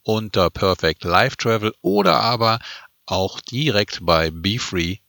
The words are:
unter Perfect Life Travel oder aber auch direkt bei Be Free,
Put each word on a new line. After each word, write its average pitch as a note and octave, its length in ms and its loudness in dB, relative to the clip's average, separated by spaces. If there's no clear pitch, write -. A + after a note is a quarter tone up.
unter G#2+ 460 0
Perfect F2+ 540 -2
Life F#2+ 340 2
Travel A2 440 -2
oder F#2+ 380 4
aber A2+ 400 2
auch F#2+ 340 -4
direkt A#2+ 680 -2
bei E2 260 4
Be G2 280 -4
Free, F2 380 -4